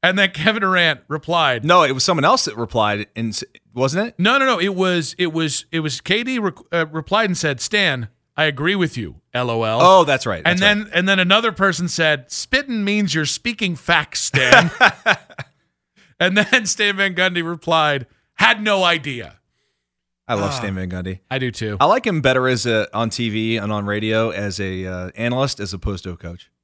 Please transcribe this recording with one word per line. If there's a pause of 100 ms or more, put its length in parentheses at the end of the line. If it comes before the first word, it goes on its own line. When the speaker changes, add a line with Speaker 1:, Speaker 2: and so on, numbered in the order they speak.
Speaker 1:
And
then
Kevin
Durant
replied.
Speaker 2:
No,
it
was
someone
else
that
replied, (100)
and
s-, (300)
wasn't
it?
Speaker 1:
No,
no,
no.
It
was,
it
was,
it
was
K
D
re-, (200)
uh,
replied
and
said,
"Stan, (280)
I
agree
with
you, (100)
L
O
L."
Speaker 2:
Oh,
that's
right.
Speaker 1:
And
Speaker 2:
That's
Speaker 1:
then,
Speaker 2:
right.
Speaker 1:
and
then
another
person
said,
"Spittin'
means
you're
speaking
facts,
Stan."
Speaker 2:
<laughs> (1040)
Speaker 1:
And
then
Stan
Van
Gundy
replied, (280)
"Had
no
idea." (920)
Speaker 2:
I
love
Speaker 1:
Ah,
Speaker 2:
Stan
Van
Gundy. (100)
Speaker 1:
I
do
too.
Speaker 2:
I
like
him
better
as
a,
on
T
V
and
on
radio
as
a,
uh,
analyst
as
opposed
to
a
coach. (140)